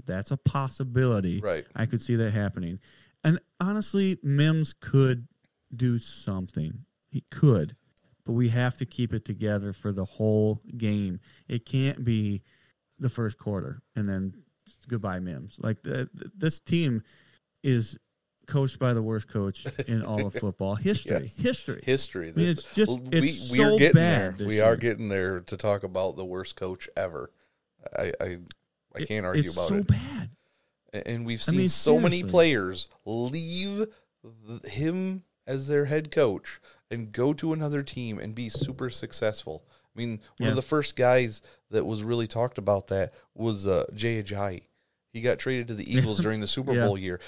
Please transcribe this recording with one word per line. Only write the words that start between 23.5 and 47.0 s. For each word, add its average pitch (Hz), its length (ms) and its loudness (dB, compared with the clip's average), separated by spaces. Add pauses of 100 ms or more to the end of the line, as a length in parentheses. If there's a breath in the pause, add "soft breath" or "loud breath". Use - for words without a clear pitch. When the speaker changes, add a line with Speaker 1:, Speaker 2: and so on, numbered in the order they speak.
Speaker 2:
we 123 120 4
are - 80 8
Speaker 1:
so 220 80 8
Speaker 2:
getting 160 160 10
Speaker 1:
bad 165 260 6
Speaker 2:
there. 95 160 -2
Speaker 1:
this 101 100 -4
Speaker 2:
We 107 140 2
are 110 120 8
Speaker 1:
year. 113 40 2
Speaker 2:
getting 110 320 -2
there 95 300 0
to 87 180 -10
talk 101 260 0
about 92 320 -2
the 92 100 -6
worst 92 300 -8
coach 92 400 -8
ever. 82 360 -4 (640)
I, 92 240 -2
I, - 40 -2 (720)
I - 40 -10
Speaker 1:
It, - 80 -6
Speaker 2:
can't 107 180 -4
argue 143 200 2
Speaker 1:
it's 170 80 -4
Speaker 2:
about 175 160 0
Speaker 1:
so 196 80 2
Speaker 2:
it. 196 100 0
Speaker 1:
bad. 254 420 0 (640)
Speaker 2:
A-, - 140 -8
and 117 200 -6
we've 117 120 -4
Speaker 1:
I - 120 0
Speaker 2:
seen 180 60 4
Speaker 1:
mean, 185 120 4
Speaker 2:
so - 300 4
many 175 180 4
Speaker 1:
seriously. 185 140 -4
Speaker 2:
players 123 560 4 (180)
leave 165 800 -4 (600 loud breath)
th-, 117 260 -12
him 185 500 -2 (240)
as 135 200 -6
their 143 180 2
head 151 260 -2
coach 120 480 2 (320 soft breath)
and 113 200 -6
go 123 220 2
to 160 200 -2
another 147 300 -2
team 117 360 -6
and 110 160 -8
be 120 140 -6
super 131 400 -6
successful. - 760 -6 (320 soft breath)
I 113 40 -10
mean, 117 100 -4 (280 soft breath)
one 117 100 0
Speaker 1:
Yeah. - 20 4
Speaker 2:
of 110 60 2
the 131 60 0
first 147 340 -2
guys 123 460 4 (300 soft breath)
that 104 140 2
was 104 180 -4
really 117 240 -2
talked 117 300 -4
about 101 300 0
that 98 260 -2 (200 soft breath)
was, 104 340 -2
uh, 90 260 2
Jay 110 280 -2
Ajayi. 101 420 -6 (500)
He 117 80 -10
got 120 180 2
traded 127 300 -4
to 117 60 -8
the 101 160 -8
Speaker 1:
<laughs> 127 60 4
Speaker 2:
Eagles 110 220 2
during 110 220 0
the 101 60 -4
Super 131 260 -2
Speaker 1:
Yeah. 120 120 4
Speaker 2:
Bowl 98 120 2
year. 92 300 -6